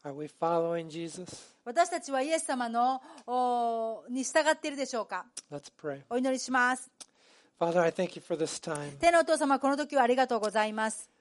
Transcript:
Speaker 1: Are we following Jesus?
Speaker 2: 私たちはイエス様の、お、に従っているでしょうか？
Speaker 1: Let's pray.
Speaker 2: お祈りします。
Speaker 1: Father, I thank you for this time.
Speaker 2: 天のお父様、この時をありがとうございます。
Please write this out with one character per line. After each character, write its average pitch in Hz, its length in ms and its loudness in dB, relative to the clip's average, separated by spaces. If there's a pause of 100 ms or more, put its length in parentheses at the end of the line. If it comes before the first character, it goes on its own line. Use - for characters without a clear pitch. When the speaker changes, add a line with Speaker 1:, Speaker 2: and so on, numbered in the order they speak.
Speaker 1:
Are 143 100 -8
we 147 140 -8
following 170 600 0
Jesus? 170 380 -10 (400)
Speaker 2:
私 339 240 2
た 359 100 -4
ち 277 120 -10
は 262 100 0
イ 285 80 -2
エ 320 100 2
ス - 60 -8
様 247 240 -2
の、 254 320 2 (260)
お、 233 840 -2
に 254 140 -4
従 - 160 2 (100)
っ 311 60 4
て 311 140 -6
い - 20 -6
る 277 60 -8
で 269 80 -2
し - 100 -6
ょ 220 60 -2
う 196 40 -4
か？ 185 200 -8 (260)
Speaker 1:
Let's 147 280 -12
pray. 139 300 -8
Speaker 2:
お 240 80 0
祈 262 140 0
り 262 80 -2
し 247 100 -8
ま 254 280 4
す。 - 120 -14 (720)
Speaker 1:
Father, 170 220 2
I 165 100 4
thank 175 240 -4
you 160 100 -14
for 160 160 -4
this - 220 -6
time. 147 340 -6
Speaker 2:
天 339 140 4
の 339 80 6
お 320 60 6
父 320 120 2
様、 277 220 2
こ 277 80 0
の 277 80 2
時 294 220 -2
を 269 40 6
あ 240 60 6
り 247 80 6
が 262 100 4
と 247 120 0
う - 20 0
ご 208 100 0
ざ 214 160 2
い 214 60 -2
ま 220 180 -2
す。 - 200 -12 (120)